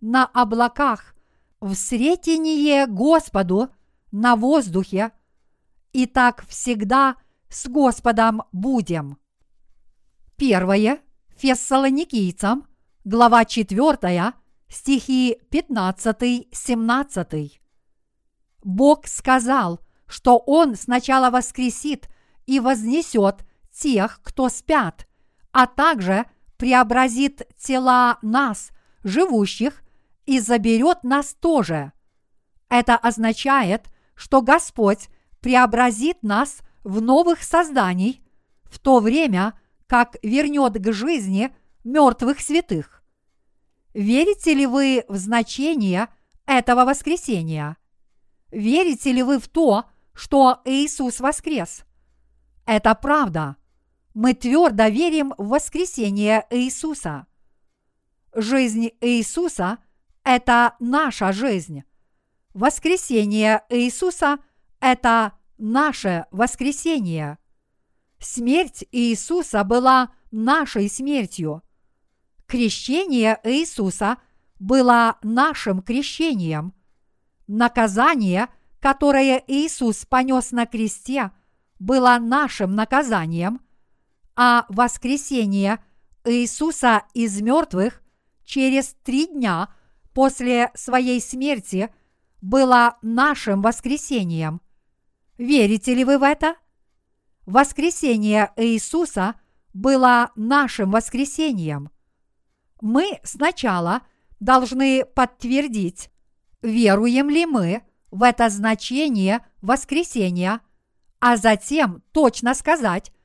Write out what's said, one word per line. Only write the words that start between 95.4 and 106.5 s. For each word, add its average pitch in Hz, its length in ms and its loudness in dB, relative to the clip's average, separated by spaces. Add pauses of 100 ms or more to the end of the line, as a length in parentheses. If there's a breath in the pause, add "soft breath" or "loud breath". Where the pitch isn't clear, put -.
ли 254 100 0
вы 277 140 2
в 254 40 -2
это? 302 340 0 (880)
Воскресение 220 1120 0
Иисуса 226 760 -2 (380)
было 247 640 2
нашим 226 540 0
воскресением. 220 1000 -4 (920)
Мы 277 420 -2
сначала 226 800 -4 (380)
должны 262 640 2
подтвердить, 247 1080 -4 (520)